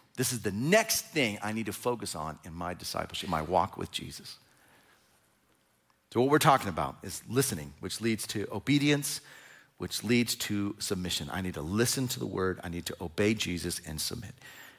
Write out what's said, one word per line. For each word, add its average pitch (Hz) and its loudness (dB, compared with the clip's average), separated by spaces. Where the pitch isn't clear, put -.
This 127 0
is 120 -4
the 101 -2
next 175 4
thing 110 0
I 104 -2
need 110 -2
to 98 -4
focus 113 -4
on 78 -6
in 80 -14
my 87 -6
discipleship, - -6
my 80 0
walk 85 2
with - -6
Jesus." - -10
So 117 4
what 135 6
we're 151 8
talking 135 6
about 76 -2
is - -10
listening, 101 0
which - -6
leads 113 0
to 101 -4
obedience, 143 2
which - -4
leads 120 4
to 101 -2
submission. 90 -2
I 92 -2
need 92 -2
to 73 -4
listen 117 2
to - -6
the - -4
word. 95 -2
I 87 -6
need 85 -6
to - -6
obey 104 2
Jesus 87 -2
and 78 -6
submit. - -6